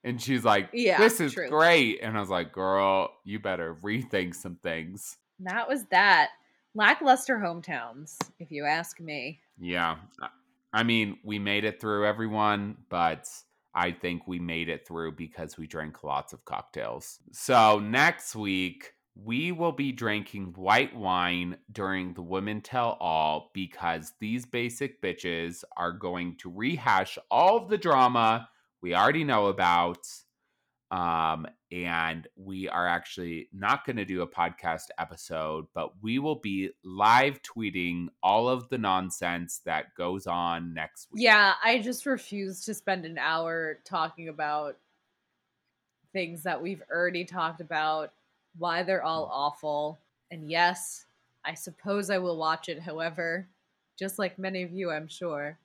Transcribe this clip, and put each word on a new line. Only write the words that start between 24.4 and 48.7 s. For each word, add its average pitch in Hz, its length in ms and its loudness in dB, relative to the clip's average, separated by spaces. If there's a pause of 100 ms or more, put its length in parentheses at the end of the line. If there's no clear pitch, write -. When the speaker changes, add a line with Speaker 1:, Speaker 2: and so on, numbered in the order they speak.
Speaker 1:
basic 120 560 -6
bitches 87 640 -6 (100)
are 87 160 -2
going 87 460 -6
to 90 120 -14
rehash 110 680 0 (120)
all 175 280 6
of 220 100 -2
the 208 100 0
drama 123 680 4 (340)
we 87 140 -2
already 143 280 4
know 110 240 4
about. 87 600 2 (800)
Um, 82 580 0 (240)
and 82 640 -2
we 95 320 -8
are 87 180 0
actually 85 680 -4
not 104 320 0
gonna 117 180 -4
do 90 200 -4
a 85 40 -4
podcast 85 600 -4 (120)
episode, 80 760 -6
but - 280 -6
we 113 180 -2
will 147 160 -2
be 95 360 -4 (120)
live 113 600 4
tweeting 87 640 -4 (140)
all 110 280 4
of 123 180 -2
the 123 100 -4
nonsense 92 880 -2
that 78 300 -4
goes 92 320 -4
on 85 460 -4
next - 380 -10
week. 220 120 -4
Speaker 2:
Yeah, 208 300 8 (100)
I 233 160 2
just 240 260 -8
refuse 202 600 -6
to 220 80 -8
spend 185 320 -6
an 165 120 -10
hour 165 680 -2
talking 165 420 -4
about 151 500 -4 (1300)
things 170 320 -6
that 165 180 -4
we've 175 300 -8
already 175 320 0
talked 170 380 -4
about, 156 500 -2 (460)
why 170 260 -2